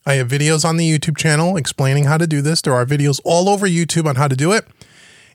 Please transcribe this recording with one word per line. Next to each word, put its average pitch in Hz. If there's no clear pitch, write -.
I 139
have 131
videos 147
on 165
the 165
YouTube 156
channel 160
explaining 139
how 147
to 170
do 147
this. 156
There 139
are 123
videos 143
all 175
over 202
YouTube 165
on 143
how 147
to 135
do 151
it. 220